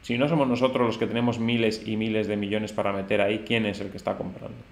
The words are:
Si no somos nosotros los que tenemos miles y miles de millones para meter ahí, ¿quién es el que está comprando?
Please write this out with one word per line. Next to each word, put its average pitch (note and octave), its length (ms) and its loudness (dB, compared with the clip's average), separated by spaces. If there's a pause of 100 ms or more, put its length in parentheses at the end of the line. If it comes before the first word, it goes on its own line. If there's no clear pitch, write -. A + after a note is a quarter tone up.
Si A#2+ 160 -4
no C#3 100 2
somos D3 220 4
nosotros B2 360 2
los A2 120 0
que A2 100 0
tenemos A#2 320 0
miles A2+ 480 0
y A2 80 -2
miles A2 320 0
de G#2 80 0
millones G#2 380 -2
para G2+ 180 0
meter G2 300 0
ahí, G#2+ 260 2
¿quién A2+ 180 2
es G2+ 140 -2
el G2+ 100 -6
que G2+ 60 -12
está G2 220 -4
comprando? - 400 -10 (140)